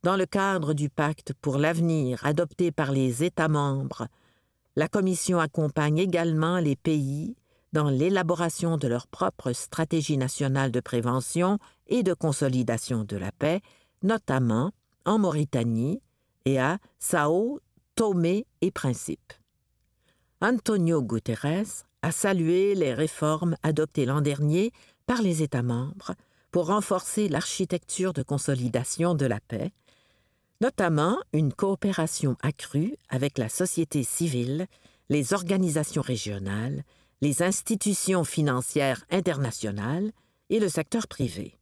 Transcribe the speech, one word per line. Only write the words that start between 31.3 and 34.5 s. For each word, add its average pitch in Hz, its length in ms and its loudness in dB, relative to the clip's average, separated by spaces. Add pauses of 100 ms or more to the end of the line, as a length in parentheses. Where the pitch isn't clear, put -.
une 147 200 2
coopération 156 880 0
accrue 160 540 -2 (140)
avec 135 280 -2
la 113 120 -2
société 160 560 -2
civile, 143 640 -2 (400)